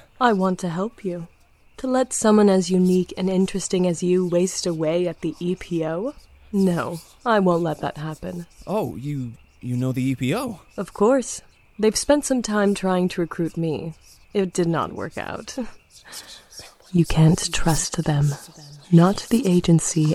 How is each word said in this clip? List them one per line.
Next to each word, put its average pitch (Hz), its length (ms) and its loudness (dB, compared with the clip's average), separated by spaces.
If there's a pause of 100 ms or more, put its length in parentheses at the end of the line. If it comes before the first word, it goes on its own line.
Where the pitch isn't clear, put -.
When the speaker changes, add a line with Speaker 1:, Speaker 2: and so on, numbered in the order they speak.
(200)
Speaker 1:
I 247 120 4
want 185 260 0
to 180 100 -6
help 185 360 -6
you. 175 240 -8 (500)
To - 80 -8
let 254 260 0
someone 214 360 6
as 185 220 2
unique 180 460 2
and 185 140 -2
interesting 185 560 0
as 175 160 -2
you 180 240 2
waste 175 400 0
away 165 400 0
at 165 140 -6
the 156 180 -6
E 175 160 -2
P 170 320 -4
O? 185 280 -6 (380)
No, 170 480 0 (240)
I 226 140 2
won't 175 240 4
let 156 180 -4
that 147 180 -6
happen. 170 480 -10 (200)
Speaker 2:
Oh, 185 300 -4
you, 131 380 -8 (260)
you 123 160 -6
know 127 160 -2
the 127 100 -2
E 131 140 0
P 131 180 -2
O? 233 260 -6 (160)
Speaker 1:
Of 196 160 -8
course. 247 480 0 (380)
They've 214 180 2
spent 285 280 2
some 254 180 -2
time 208 320 0
trying 185 360 0
to - 100 -4
recruit 165 360 -4
me. 160 380 -4 (400)
It 190 180 -2
did 175 140 0
not 156 260 0
work - 240 -10
out. - 460 -10
<laughs> 220 40 -8 (1300)
You 175 120 4
can't 160 480 4
trust - 520 0
them. 147 240 0 (640)
Not 175 360 4
the 233 180 2
agency, 165 680 2